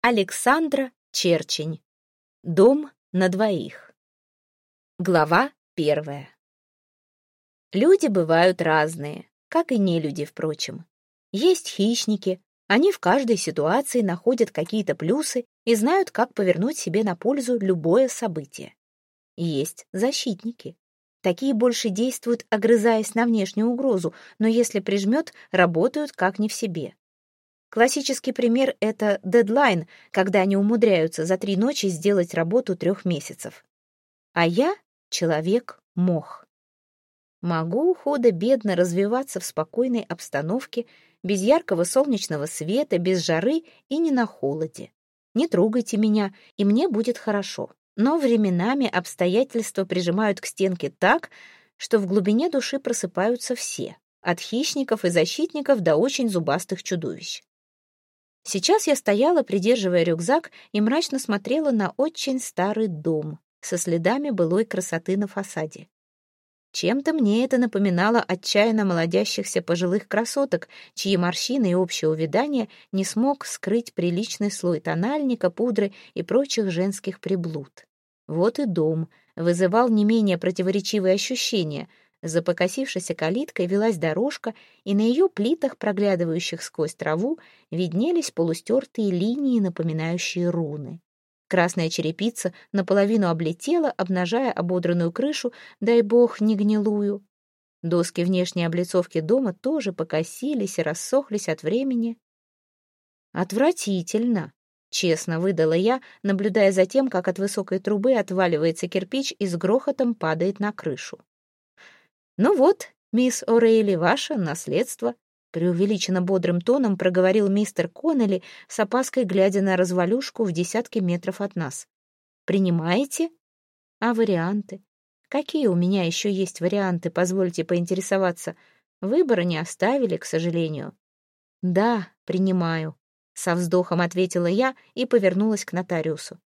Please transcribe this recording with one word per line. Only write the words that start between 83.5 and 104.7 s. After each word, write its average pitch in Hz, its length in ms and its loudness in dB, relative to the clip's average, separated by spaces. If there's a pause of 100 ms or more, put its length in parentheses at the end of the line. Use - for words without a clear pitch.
велась 202 300 0
дорожка, 185 560 -4 (300)
и 196 120 -2
на 202 60 4
её 262 280 4
плитах, 262 480 -2
проглядывающих 180 840 -2
сквозь - 320 -6
траву, 202 440 -2 (320)
виднелись 196 600 -2
полустёртые 196 800 -2
линии, 240 480 0
напоминающие 175 920 -2
руны. 156 500 -6 (480)
Красная 175 420 0
черепица 175 640 -4 (200)
наполовину 202 560 2
облетела, 170 640 0
обнажая 190 600 -2
ободранную 175 640 0
крышу, 269 400 -2 (260)
дай 233 220 4
бог, 233 400 4
не 214 140 2
гнилую. 208 680 0 (600)
Доски 170 380 0
внешней 180 440 0
облицовки 175 560 -2
дома 214 320 0
тоже 247 400 -4
покосились 180 840 -4
и - 20 -2
рассохлись 208 680 -2
от 156 140 -4
времени. 233 560 -2 (1120)
«Отвратительно», 202 1200 -2 (380)